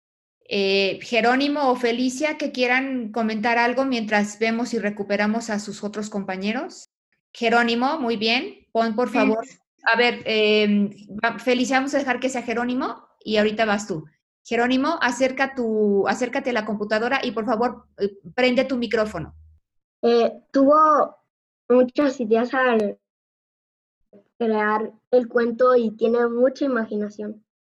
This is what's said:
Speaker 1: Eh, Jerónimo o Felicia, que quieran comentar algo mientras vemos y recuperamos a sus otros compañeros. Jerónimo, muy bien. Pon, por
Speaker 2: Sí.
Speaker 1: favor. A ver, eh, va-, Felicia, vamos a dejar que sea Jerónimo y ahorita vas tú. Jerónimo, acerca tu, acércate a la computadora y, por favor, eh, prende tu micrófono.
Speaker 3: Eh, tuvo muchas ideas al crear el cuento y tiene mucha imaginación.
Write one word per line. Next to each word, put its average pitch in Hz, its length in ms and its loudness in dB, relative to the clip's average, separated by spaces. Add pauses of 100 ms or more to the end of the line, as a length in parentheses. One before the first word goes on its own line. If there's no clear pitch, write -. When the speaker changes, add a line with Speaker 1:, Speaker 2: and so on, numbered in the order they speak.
(500)
Speaker 1:
Eh, 196 520 0
Jerónimo 262 680 2
o 247 60 0
Felicia, 254 600 -2
que 302 140 -6
quieran 247 600 -2
comentar 226 460 -2
algo 240 260 0
mientras 214 540 0
vemos 226 360 -2
y 233 40 -2
recuperamos 208 720 -2
a 208 80 -2
sus 208 260 -10
otros 208 240 -8
compañeros. 202 800 -6 (480)
Jerónimo, 233 640 2
muy 233 180 -2
bien. 233 560 -4
Pon, 226 240 0
por 247 120 0
Speaker 2:
Sí. 247 60 -8
Speaker 1:
favor. 220 300 2 (400)
A 226 120 2
ver, 240 280 2
eh, 214 680 2 (320)
va-, 220 160 -2
Felicia, 254 380 0
vamos 277 180 0
a 285 40 0
dejar 262 200 -2
que 254 120 -2
sea 247 120 -6
Jerónimo 247 640 -4 (140)
y 214 160 -2
ahorita 214 300 2
vas 208 200 0
tú. 160 200 -6 (380)
Jerónimo, 262 580 0
acerca 262 520 0
tu, 214 540 2
acércate 247 420 -2
a 240 40 -2
la 214 100 0
computadora 220 580 -2
y, 247 100 -4
por 220 120 -4
favor, 233 400 -2 (140)
eh, 202 180 -2 (180)
prende 254 300 2
tu 262 140 -4
micrófono. 214 560 -4 (680)
Speaker 3:
Eh, 233 300 2 (180)
tuvo 294 640 4 (540)
muchas 254 520 2
ideas 226 340 0
al 226 440 2 (1400)
crear 214 540 0 (180)
el 247 180 2
cuento 240 480 2
y 233 140 2
tiene 226 380 0
mucha 247 360 0
imaginación. 214 800 -4 (280)